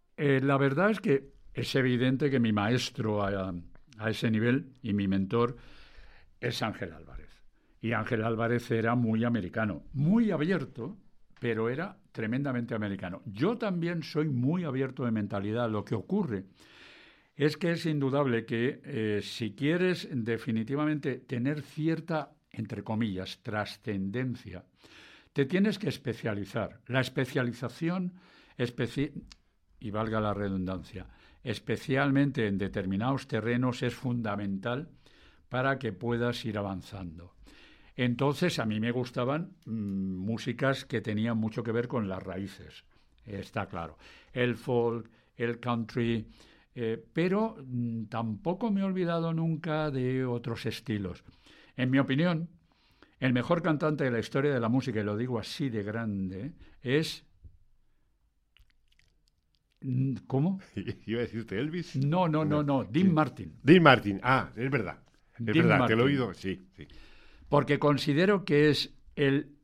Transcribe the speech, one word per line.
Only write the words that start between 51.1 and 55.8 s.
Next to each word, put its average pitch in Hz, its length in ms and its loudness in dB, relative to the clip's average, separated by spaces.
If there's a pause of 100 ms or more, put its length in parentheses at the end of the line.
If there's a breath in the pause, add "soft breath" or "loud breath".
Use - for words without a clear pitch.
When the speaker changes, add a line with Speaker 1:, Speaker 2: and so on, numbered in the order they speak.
Speaker 1:
En 127 160 0
mi 135 80 4
opinión, 156 520 2 (680 soft breath)
el 127 140 2
mejor 143 300 2
cantante 156 420 2
de 131 60 2
la 117 80 0
historia 139 340 0
de 127 80 0
la 113 80 2
música, 120 320 0
y 104 40 0
lo 104 120 -2
digo 120 220 -2
así 135 320 -6
de 110 120 -2